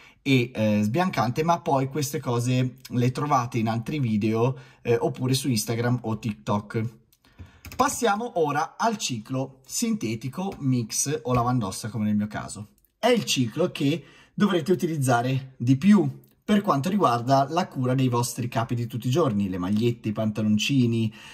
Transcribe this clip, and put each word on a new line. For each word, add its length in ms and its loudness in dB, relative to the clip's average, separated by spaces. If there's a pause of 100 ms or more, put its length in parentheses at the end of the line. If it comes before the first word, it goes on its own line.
(220)
e, 320 2
eh, 300 2
sbiancante, 600 0
ma 160 2
poi 300 0
queste 320 -4
cose 560 0 (140)
le 200 2
trovate 460 -2
in 100 0
altri 320 -4
video, 580 0 (260)
eh, 140 2
oppure 360 -2
su 160 -2
Instagram 540 0
o 140 -4
TikTok. 840 -4 (840)
Passiamo 580 0
ora 380 -2
al 200 0
ciclo 680 -6
sintetico, 960 -4
mix 640 -2
o 100 0
lavandossa 560 0
come 160 -4
nel 100 2
mio 120 0
caso. 400 -10 (320)
È 80 0
il 180 2
ciclo 460 0
che 320 -2 (300)
dovrete 380 2
utilizzare 840 0
di 200 4
più 420 4 (240)
per 180 2
quanto 280 0
riguarda 600 2
la 180 0
cura 280 0
dei 120 2
vostri 400 0
capi 280 -2
di 100 -2
tutti 220 -6
i 20 2
giorni, 400 2
le 80 -4
magliette, 520 0
i 20 -2
pantaloncini, 1000 2 (220)